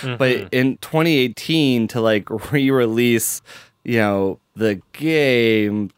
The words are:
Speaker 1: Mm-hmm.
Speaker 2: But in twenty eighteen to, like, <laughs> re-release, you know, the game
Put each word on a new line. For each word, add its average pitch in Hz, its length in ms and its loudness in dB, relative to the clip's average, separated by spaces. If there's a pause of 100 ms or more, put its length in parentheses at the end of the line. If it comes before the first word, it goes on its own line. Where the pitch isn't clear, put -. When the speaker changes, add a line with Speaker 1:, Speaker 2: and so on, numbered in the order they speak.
Speaker 1:
Mm-hmm. 123 160 -6
Speaker 2:
But 123 340 -2
in 131 260 0
twenty 160 400 0
eighteen 127 720 0
to, 120 120 -4
like, 110 300 0
<laughs> - 220 -8
re-release, 120 880 2 (420)
you 117 160 -2
know, 98 400 0 (160)
the 104 260 -2 (120)
game 113 1040 0